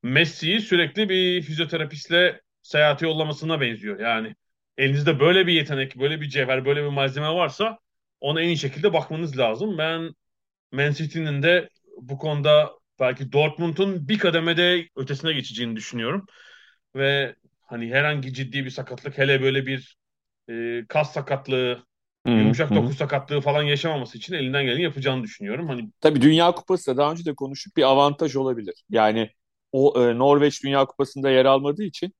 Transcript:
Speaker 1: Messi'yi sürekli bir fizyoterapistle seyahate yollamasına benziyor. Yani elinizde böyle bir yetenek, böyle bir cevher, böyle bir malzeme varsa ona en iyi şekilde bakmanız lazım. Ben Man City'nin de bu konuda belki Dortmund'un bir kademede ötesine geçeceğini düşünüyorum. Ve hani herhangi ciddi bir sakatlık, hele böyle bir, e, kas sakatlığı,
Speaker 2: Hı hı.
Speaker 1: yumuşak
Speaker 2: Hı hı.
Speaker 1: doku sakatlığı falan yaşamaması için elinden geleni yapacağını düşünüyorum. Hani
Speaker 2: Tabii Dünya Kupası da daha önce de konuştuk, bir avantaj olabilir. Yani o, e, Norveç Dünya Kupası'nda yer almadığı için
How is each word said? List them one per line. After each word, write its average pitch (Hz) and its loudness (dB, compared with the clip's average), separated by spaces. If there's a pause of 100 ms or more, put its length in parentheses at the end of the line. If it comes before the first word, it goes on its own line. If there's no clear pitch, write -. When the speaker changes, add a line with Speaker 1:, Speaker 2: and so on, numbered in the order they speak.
Speaker 1:
Messi'yi 160 0
sürekli 185 0
bir 185 0
fizyoterapistle 160 -2 (200)
seyahate 151 2
yollamasına 156 -2
benziyor. 104 -6
Yani 110 -4 (440)
elinizde 143 2
böyle 175 4
bir 175 2
yetenek, 139 -2
böyle 147 -2
bir 143 -8
cevher, 131 -2
böyle 147 0
bir 143 -4
malzeme 139 -2
varsa 180 -2 (400)
ona 156 -2
en 170 0
iyi 165 0
şekilde 147 0
bakmanız 156 -4
lazım. 131 -2
Ben 165 -4 (560)
Man 143 0
City'nin 151 -4
de 170 4 (280)
bu 131 -12
konuda 151 2 (280)
belki 127 -2
Dortmund'un 160 0
bir 208 0
kademede 170 2
ötesine 139 -6
geçeceğini 117 -6
düşünüyorum. 120 -6 (680)
Ve 139 -2 (300)
hani 117 -10
herhangi 139 -2
ciddi 131 -6
bir 127 -10
sakatlık, 131 -12
hele 135 2
böyle 135 0
bir, 135 -8 (520)
e, 117 -6
kas 151 -2
sakatlığı, 131 -4 (440)
Speaker 2:
Hı 120 4
hı. 113 6
Speaker 1:
yumuşak 120 4
Speaker 2:
Hı 104 2
hı. 107 6
Speaker 1:
doku 127 0
sakatlığı 143 -2
falan 147 2
yaşamaması 143 -2
için 170 -10
elinden 139 -2
geleni 127 0
yapacağını 135 -2
düşünüyorum. 107 -8
Hani 120 -8 (120)
Speaker 2:
Tabii 156 4
Dünya 160 8
Kupası 175 -2
da 123 0
daha 147 2
önce 170 -8
de 147 -4
konuştuk, 139 -8
bir 147 4
avantaj 139 4
olabilir. 120 -4 (160)
Yani 110 2 (420)
o, 135 4
e, 120 4
Norveç 143 4
Dünya 139 2
Kupası'nda 135 -4
yer 131 6
almadığı 143 2
için 185 -8